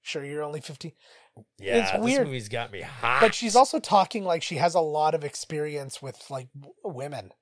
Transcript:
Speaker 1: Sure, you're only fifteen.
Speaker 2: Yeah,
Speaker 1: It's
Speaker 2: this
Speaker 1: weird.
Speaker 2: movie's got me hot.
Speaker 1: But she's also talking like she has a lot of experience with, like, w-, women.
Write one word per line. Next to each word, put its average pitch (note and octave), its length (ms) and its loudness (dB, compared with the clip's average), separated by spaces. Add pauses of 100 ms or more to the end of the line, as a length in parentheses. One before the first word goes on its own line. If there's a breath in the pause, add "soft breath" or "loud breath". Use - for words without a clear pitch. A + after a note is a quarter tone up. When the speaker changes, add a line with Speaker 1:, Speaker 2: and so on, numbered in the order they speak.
Speaker 1:
Sure, C#3+ 220 -8
you're D3 180 -6
only D3 180 -6
fifteen. D#3 320 -14 (640 soft breath)
Speaker 2:
Yeah, G3 180 0
Speaker 1:
It's F#2+ 160 2
Speaker 2:
this - 80 0
Speaker 1:
weird. A#3+ 260 2
Speaker 2:
movie's B2 220 -8
got A#2 240 -6
me F#2+ 80 -10
hot. B2 400 0
Speaker 1:
But A3 140 6
she's A3 200 -4
also C4+ 240 6
talking G3 460 2
like E3+ 180 0
she E3+ 140 -6
has E3+ 180 2
a F3+ 60 6
lot D#3 340 2
of D3+ 100 -2
experience D3 800 -6
with, - 280 -14
like, C3 180 -8 (100)
w-, C#3 160 -20 (100)
women. C3+ 580 -8